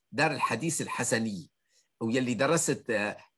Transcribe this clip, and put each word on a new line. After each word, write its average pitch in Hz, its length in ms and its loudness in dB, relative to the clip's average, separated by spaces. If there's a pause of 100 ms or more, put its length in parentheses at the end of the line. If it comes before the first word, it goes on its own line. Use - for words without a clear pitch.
(120)
دار 147 180 2
الحديث 135 520 -2
الحسنية، 113 640 -2 (540)
ويلي 123 340 2
درست، 139 560 2
آه، 104 260 0 (200)